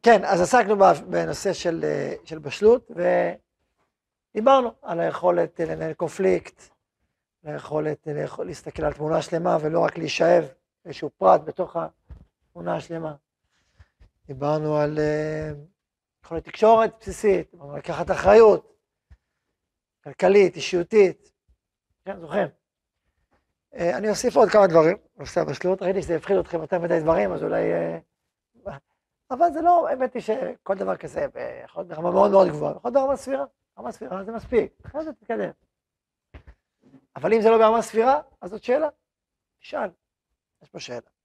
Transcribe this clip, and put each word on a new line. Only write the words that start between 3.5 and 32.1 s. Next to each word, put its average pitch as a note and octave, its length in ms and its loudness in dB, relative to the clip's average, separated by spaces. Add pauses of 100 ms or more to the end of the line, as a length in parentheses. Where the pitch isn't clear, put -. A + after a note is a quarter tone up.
ודיברנו B3 380 2 (100)
על E3+ 180 -8
היכולת, E3+ 640 -2
אה, E3 40 -2
לנהל D#3+ 280 -8
קונפליקט, F3+ 680 -2 (840)
על D3+ 100 -12
היכולת, D3+ 540 -6
אה, D3+ 60 -8
לאכול-, D3+ 320 -8
להסתכל D#3+ 380 -12
על D3+ 100 -2
תמונה D#3 280 -4
שלמה E3+ 400 -2
ולא D#3+ 180 -2
רק E3 180 -2
להישאב E3 480 2 (400)
איזשהו D#3 320 -10
פרט F#3 240 4
בתוך D#3 340 -8
התמונה - 1000 -12
השלמה. D#3+ 400 -10 (1120)
דיברנו D3+ 500 -4
על, D3+ 220 -2
אה, D3+ 520 -4 (760)
יכולת E3 200 -10
תקשורת A3 540 4
בסיסית, F#3+ 520 -2
דיברנו C#3+ 200 -20
על C#3+ 60 -14
לקחת E3 340 -8
אחריות, G3+ 680 6 (1300)
כלכלית, F#3 520 4
אישיותית. F3 760 0 (720)
כן, G3 140 -12
זוכרים? E3 280 -4 (1300)
אה, E3+ 240 -2
אני G#3+ 120 -4
אוסיף G#3+ 260 -2
עוד A3 140 6
כמה G3+ 180 6
דברים, E3 300 6 (200)
נושא D#3+ 240 -4
הבשלות. F3+ 400 -4
ראיתי F#3 200 -2
שזה E3 140 -4
הפחיד F#3+ 220 -2
אתכם E3+ 240 -4
יותר E3+ 180 -4
מדי E3+ 200 -2
דברים, F3 320 0
אז D#3+ 120 -6
אולי, E3+ 300 -2
אה, E3 240 -4 (1300)
אבל D#4 220 2
זה D#4+ 80 -6
לא, E4+ 280 2
האמת B3+ 240 -4
היא A#3 80 -8
שכל F#3+ 560 -6
דבר F#3 200 -6
כזה, D#3 380 -8
אה, B2 280 -12
יכול D#3+ 200 -16
להיות F3 60 -16
ברמה E3 220 -6